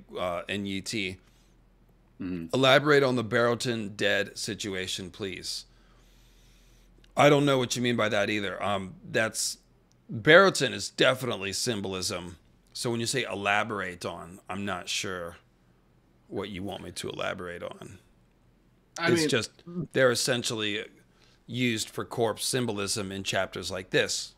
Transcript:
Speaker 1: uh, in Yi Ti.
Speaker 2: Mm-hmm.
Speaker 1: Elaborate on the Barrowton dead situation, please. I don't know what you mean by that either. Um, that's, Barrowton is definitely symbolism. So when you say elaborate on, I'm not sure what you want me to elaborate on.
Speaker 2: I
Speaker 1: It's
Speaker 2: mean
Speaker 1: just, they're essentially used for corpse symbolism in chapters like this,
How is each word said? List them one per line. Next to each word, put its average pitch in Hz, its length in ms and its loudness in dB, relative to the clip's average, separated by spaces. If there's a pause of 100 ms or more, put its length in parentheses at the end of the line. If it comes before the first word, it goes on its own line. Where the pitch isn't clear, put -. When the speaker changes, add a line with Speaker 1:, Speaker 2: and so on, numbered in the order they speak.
(180)
Speaker 1:
uh, 87 300 -4
in 101 180 -4
Yi 98 160 -4
Ti. 95 360 -6 (1040)
Speaker 2:
Mm-hmm. 90 320 -6
Speaker 1:
Elaborate 139 500 6
on 127 120 2
the 117 80 0
Barrowton 113 720 0
dead 101 420 0
situation, 95 720 -6
please. 92 560 -10 (1500)
I 139 140 8
don't 143 160 6
know 139 120 4
what 123 180 0
you 123 60 -2
mean 120 140 2
by 107 140 2
that 104 200 2
either. 98 320 -2
Um, 98 340 -2 (140)
that's, - 480 -2 (520)
Barrowton 151 640 6
is 101 160 -4
definitely 117 640 2
symbolism. 92 840 -4 (360)
So - 180 -4
when 117 80 0
you 113 80 -2
say 123 160 0
elaborate 101 840 -2
on, 87 340 -10 (100)
I'm 98 160 -6
not 90 240 -6
sure 90 480 -6 (880)
what 98 220 -6
you 92 120 -8
want 95 220 -8
me 90 80 -12
to - 180 -8
elaborate 92 540 -6
on. - 340 -14 (1000)
Speaker 2:
I 170 120 2
Speaker 1:
It's 170 100 6
Speaker 2:
mean 151 80 2
Speaker 1:
just, 110 220 0 (420)
they're 131 180 6
essentially 113 720 -2 (640)
used 117 420 0
for - 160 -6
corpse 113 400 0
symbolism 101 680 -2
in 95 120 -6
chapters 95 480 -4
like 95 200 -8
this, - 460 0